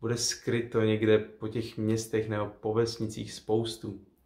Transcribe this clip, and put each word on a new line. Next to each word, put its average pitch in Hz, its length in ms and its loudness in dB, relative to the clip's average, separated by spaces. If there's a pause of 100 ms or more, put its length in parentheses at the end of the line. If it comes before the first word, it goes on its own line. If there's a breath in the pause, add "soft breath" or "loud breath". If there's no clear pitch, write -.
bude 117 160 0
skryto 117 640 0
někde 107 380 6
po - 300 -6
těch 113 280 -6
městech 110 520 0
nebo 104 180 -2
po 107 280 -4
vesnicích 113 580 -2
spoustu. 110 680 -4 (240)